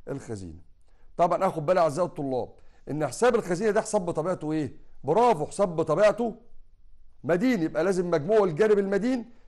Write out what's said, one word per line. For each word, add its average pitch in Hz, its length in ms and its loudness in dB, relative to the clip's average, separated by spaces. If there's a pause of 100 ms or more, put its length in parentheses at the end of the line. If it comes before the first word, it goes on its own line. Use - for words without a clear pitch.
الخزينة. 101 520 -10 (580)
طبعا 175 300 2
آخد 160 180 -4
بالي 185 140 2
أعزائي 165 280 2
الطلاب 131 420 -6 (400)
إن 147 180 -4
حساب 233 280 2
الخزينة 196 360 0
ده 202 100 2
حساب 202 240 -2
بطبيعته 160 460 -4
إيه؟ 156 220 -4 (300)
برافو، 175 420 2
حساب 185 300 -2
بطبيعته 202 600 2 (880)
مدين، 180 400 2
يبقى 156 200 0
لازم 180 260 0
مجموع 185 340 4
الجانب 202 360 4
المدين 202 500 0 (180)